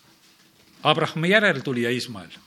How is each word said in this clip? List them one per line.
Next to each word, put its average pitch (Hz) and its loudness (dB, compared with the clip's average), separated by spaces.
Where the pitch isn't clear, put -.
Abrahami 156 0
järeltulija 139 2
Iismael. 104 -8